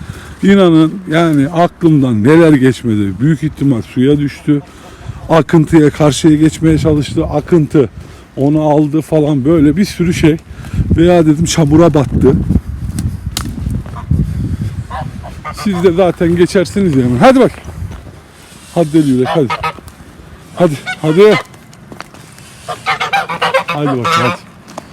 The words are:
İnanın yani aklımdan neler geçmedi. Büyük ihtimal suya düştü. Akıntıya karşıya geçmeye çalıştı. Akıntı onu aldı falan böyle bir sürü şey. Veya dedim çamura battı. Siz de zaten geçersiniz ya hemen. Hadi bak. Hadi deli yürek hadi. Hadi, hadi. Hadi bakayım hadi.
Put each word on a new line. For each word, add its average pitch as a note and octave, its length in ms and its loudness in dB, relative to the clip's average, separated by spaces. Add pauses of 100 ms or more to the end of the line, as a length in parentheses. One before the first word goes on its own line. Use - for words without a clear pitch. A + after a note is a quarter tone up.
(420)
İnanın F3 520 4 (160)
yani D#3 380 0
aklımdan C#3+ 760 0
neler D#3+ 280 6
geçmedi. A2 680 0
Büyük D3+ 220 0
ihtimal C#3 400 -2
suya C#3 360 0
düştü. C#3+ 420 -4 (680)
Akıntıya D#3 600 4
karşıya D3+ 460 2
geçmeye D#3 420 0
çalıştı. D3+ 460 -2
Akıntı D3 640 0 (480)
onu D3 260 0
aldı D3+ 380 0
falan D3 440 0
böyle D3+ 320 2
bir G3+ 80 0
sürü F3 300 -4
şey. D#3 220 2 (600)
Veya E3+ 300 4
dedim D#3 180 2
çamura D#3+ 500 2
battı. - 380 2 (3250)
Siz F3+ 180 -4
de F#3 100 4
zaten E3+ 440 0
geçersiniz F3 600 0
ya B2+ 80 2
hemen. B2 140 0
Hadi B3+ 220 4
bak. G#3 120 2 (1200)
Hadi D#3+ 180 0
deli D3+ 180 2
yürek B2+ 180 0
hadi. D3 200 0 (1080)
Hadi, E3+ 180 2 (280)
hadi. F#3 320 4 (2250)
Hadi D3 200 -4
bakayım B2+ 180 -4
hadi. E3+ 420 -2 (460)